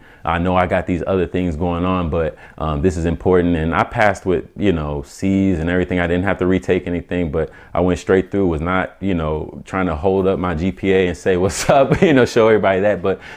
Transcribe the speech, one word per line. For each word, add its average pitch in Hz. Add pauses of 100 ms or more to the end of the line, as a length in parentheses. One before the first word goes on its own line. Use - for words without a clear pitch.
(240)
I 82
know 90
I 90
got 90
these 87
other 92
things 90
going 87
on, 90
but, 80 (220)
um, 76
this 87
is 82
important. 87
And 80
I 101
passed 107
with, 85 (120)
you 98
know, 73
C's 95
and 80
everything. 90
I 87
didn't 90
have 92
to 90
retake 92
anything, 87
but 78 (240)
I 85
went 90
straight 95
through, 98
was 78
not, 90
you 95
know, 78
trying 95
to 80
hold 95
up 95
my 90
G 90
P 95
A 95
and 85
say, 92
"What's 95
up?" 139
<laughs> 165
You 156
know, 123
show 113
everybody 98
that. 101
But, 92 (160)